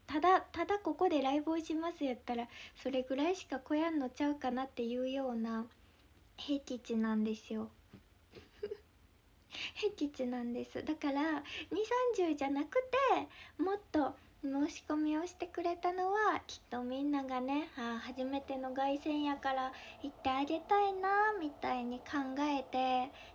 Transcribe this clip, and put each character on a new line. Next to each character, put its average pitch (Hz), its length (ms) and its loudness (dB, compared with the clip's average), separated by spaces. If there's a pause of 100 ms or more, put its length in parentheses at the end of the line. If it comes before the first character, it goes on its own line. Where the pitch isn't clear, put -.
た 294 120 -2
だ、 339 220 8
た 330 240 -4
だ 403 120 2
こ 339 160 0
こ 359 140 4
で 311 140 4
ラ 269 120 2
イ 302 80 4
ブ 320 100 0
を 330 80 2
し 320 140 -4
ま 330 200 -2
す 302 100 -4
や 254 100 0
っ 220 40 -4
た 240 180 -4
ら、 233 140 -4 (340)
そ 254 80 0
れ 262 120 2
ぐ 262 120 -2
ら 294 140 2
い 370 60 2
し - 120 -10
か 262 120 -4
来 302 160 0
や 320 140 2
ん 320 80 0
の 254 120 0
ち 294 140 -2
ゃ 294 60 4
う 285 60 2
か 262 160 -2
な 254 140 -2
っ - 20 -8
て 240 160 -6
い 240 160 -2
う 254 100 0
よ 269 200 0
う 240 60 -2
な、 226 300 -2 (720)
僻 277 420 -2
地 226 180 -2
な 220 180 2
ん 214 80 4
で 220 120 0
す - 180 -10
よ。 220 180 -4 (880)
<laughs> 415 60 -6 (1080)
僻 381 340 0
地 262 180 -4
な 247 160 -2
ん 240 80 -2
で 247 140 -2
す。 - 180 -6
だ 311 120 0
か 285 180 0
ら、 294 300 0 (280)
二 392 140 0
三 494 280 4 (140)
十 302 80 2
じ 285 80 -2
ゃ 277 60 0
な 285 160 0
く 508 180 2 (720)
て、 294 60 0
も 381 120 2
っ 403 40 -6 (120)
と 285 220 2 (300)
申 277 260 0
し - 160 -10
込 302 120 0
み 302 200 2
を 330 100 0
し - 80 -14
て 349 120 -6
く 339 160 -6
れ 349 140 0
た 359 160 0
の 370 180 0
は、 415 340 2
き - 120 -12
っ - 20 -20 (100)
と 247 140 -4
み 262 200 -4
ん 294 80 2
な 277 120 2
が 262 160 -4
ね、 277 380 -2
「あ 254 40 -8
ー、 233 180 -4
初 254 260 -6
め 277 160 -2
て 269 160 -6
の 262 160 -6
凱 277 260 0
旋 294 240 0
や 285 140 0
か 269 160 -2
ら 262 180 -2 (300)
行 285 100 -8
っ - 0 -
て - 180 -4
あ 262 140 2
げ 320 160 0
た 403 280 4
い 392 60 0
な」 403 460 4
み 302 120 -2
た 254 240 -2
い 240 100 -2
に 247 140 -4
考 262 400 -4
え 285 240 0
て、 254 480 0 (220)